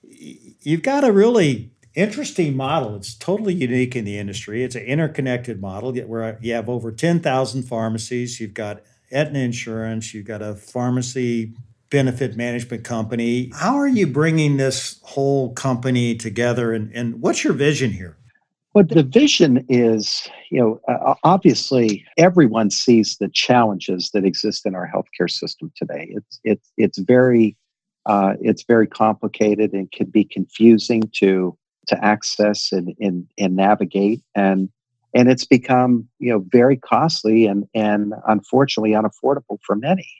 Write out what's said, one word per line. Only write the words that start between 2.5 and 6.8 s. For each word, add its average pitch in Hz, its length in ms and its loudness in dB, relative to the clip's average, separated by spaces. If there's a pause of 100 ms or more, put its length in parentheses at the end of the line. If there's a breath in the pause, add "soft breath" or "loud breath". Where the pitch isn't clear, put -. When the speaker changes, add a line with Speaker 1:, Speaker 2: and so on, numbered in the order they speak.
Speaker 1:
model. 131 400 -4
It's - 180 -16
totally 196 400 -4
unique 127 420 -2
in 113 80 -6
the 101 140 -8
industry. 104 440 -8
It's 123 140 -8
an 104 80 -12
interconnected 127 760 -4
model, 104 360 -8
yet 110 120 -10
where 113 320 -8
you 117 140 -6
have 117 140 -6
over 117 240 -8